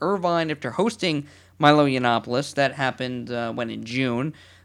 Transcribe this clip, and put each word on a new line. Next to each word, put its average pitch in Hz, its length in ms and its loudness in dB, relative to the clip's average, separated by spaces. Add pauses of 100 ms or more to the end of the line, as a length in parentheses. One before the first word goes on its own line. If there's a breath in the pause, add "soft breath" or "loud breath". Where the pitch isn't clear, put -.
Irvine 170 500 0
after 135 200 -6
hosting 170 560 -2 (320 loud breath)
Milo 147 280 8
Yiannopoulos. 123 680 0
That 135 180 2
happened, 127 580 -4
uh, 117 220 -4
when 117 160 -4
in 110 160 -10
June. 127 480 -2 (320 soft breath)